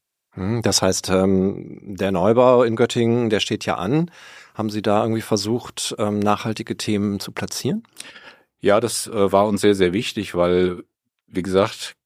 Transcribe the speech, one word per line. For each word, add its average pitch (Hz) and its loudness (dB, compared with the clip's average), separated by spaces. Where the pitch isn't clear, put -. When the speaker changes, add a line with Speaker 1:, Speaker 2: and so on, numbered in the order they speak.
Speaker 1:
Mhm, 107 -4
das 101 0
heißt, 95 0
ähm, 95 0
der 98 -2
Neubau 120 4
in 113 0
Göttingen, 117 2
der 101 2
steht - -4
ja - -2
an. 147 -2
Haben 110 -4
Sie 107 -6
da 107 2
irgendwie 113 -2
versucht, 110 -4
ähm, 104 -2
nachhaltige 104 -2
Themen 101 -2
zu - -10
platzieren? 143 -6
Speaker 2:
Ja, 101 4
das, - -4
äh, 98 0
war 98 6
uns 104 0
sehr, 104 6
sehr 92 2
wichtig, 101 -6
weil, 90 2
wie 92 -6
gesagt, 95 -2